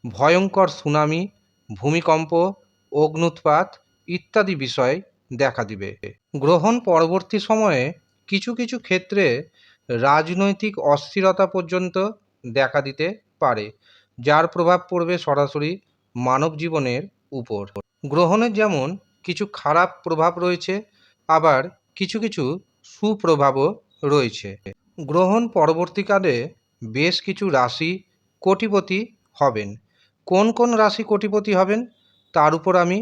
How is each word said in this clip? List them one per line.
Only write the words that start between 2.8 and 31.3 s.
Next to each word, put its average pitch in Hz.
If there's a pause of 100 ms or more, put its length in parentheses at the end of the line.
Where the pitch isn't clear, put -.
অগ্ন্যুৎপাত 156 (380)
ইত্যাদি 185
বিষয় 135 (380)
দেখা 123
দিবে। 101 (440)
গ্রহণ 160
পরবর্তী 180
সময়ে 202 (460)
কিছু 196
কিছু 240
ক্ষেত্রে 185 (640)
রাজনৈতিক 170 (120)
অস্থিরতা 185
পর্যন্ত 180 (480)
দেখা 131
দিতে 139 (320)
পারে, 113 (520)
যার 147
প্রভাব 175
পড়বে 175
সরাসরি 147 (440)
মানব 131
জীবনের 147 (280)
উপর। 117 (400)
গ্রহণের 175
যেমন 190 (360)
কিছু 180 (100)
খারাপ 170 (140)
প্রভাব 165
রয়েছে, 180 (560)
আবার 156 (340)
কিছু 196
কিছু 202 (440)
সুপ্রভাবও 156 (360)
রয়েছে। 131 (580)
গ্রহণ 185
পরবর্তীকালে 175 (480)
বেশ 135
কিছু 196
রাশি 135 (500)
কোটিপতি 190 (380)
হবেন। 110 (580)
কোন 190
কোন 240
রাশি 214
কোটিপতি 208